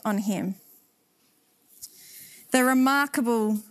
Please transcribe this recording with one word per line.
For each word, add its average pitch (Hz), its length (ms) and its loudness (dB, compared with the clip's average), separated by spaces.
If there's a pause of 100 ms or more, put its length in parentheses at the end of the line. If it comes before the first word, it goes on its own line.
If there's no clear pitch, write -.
on 208 140 -2
him. 196 380 -4 (1900)
The 254 140 2
remarkable 254 960 2 (120)